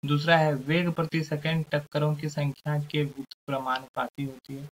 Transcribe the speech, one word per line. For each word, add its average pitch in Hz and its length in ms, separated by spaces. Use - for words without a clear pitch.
दूसरा 147 320
है, 156 180
वेग 160 380
प्रति 160 320
सेकंड 156 480
टक्करों 147 420
की 151 140
संख्या 147 500
के 147 240
व्युत्क्रमानुपाती 131 1200
होती 131 300
है। 139 200